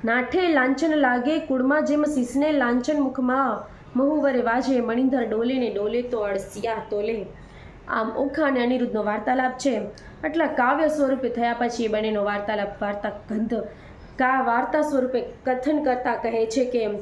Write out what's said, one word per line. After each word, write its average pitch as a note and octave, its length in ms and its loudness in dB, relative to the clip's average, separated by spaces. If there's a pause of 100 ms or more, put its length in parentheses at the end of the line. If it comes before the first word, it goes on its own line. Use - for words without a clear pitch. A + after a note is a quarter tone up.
નાઠે B3+ 420 2
લાંછન C#4 480 2
લાગે C#4 440 2
કુળમાં C4 460 2
જેમ D4 180 2
શીશને C#4+ 480 0
લાંછન C4 500 2
મુખમાં, B3+ 640 0 (320)
મહુવરે C#4 460 2
વાજે A#3+ 400 2
મણિધર B3 440 2
ડોલે A#3 320 0
ને A3+ 160 0
ડોલે A3 280 0
તો B3 180 -4
અળસિયા G3+ 560 -4 (140)
તોલે. G#3 360 -2 (640)
આમ A3+ 220 -2
ઓખા C#4+ 360 0
અને B3+ 180 2
અનિરુદ્ધનો A#3+ 400 0
વાર્તાલાપ B3+ 540 0
છે. A#3 240 0 (420)
આટલા D#4 220 0
કાવ્ય C#4 420 2
સ્વરૂપે C4+ 420 2
થયા A#3 300 0
પછી A#3+ 260 0
એ - 20 0
બંનેનો G#3+ 360 0
વાર્તાલાપ G3+ 580 -2
વાર્તા G3+ 280 -4 (200)
ગંધ A3 380 -2 (520)
કા-, C4 260 2
વાર્તા C4 360 2
સ્વરૂપે B3+ 400 0
કથન C4 600 -2
કરતા B3+ 320 0
કહે A3+ 300 0
છે B3 200 2
કે A#3 240 0 (120)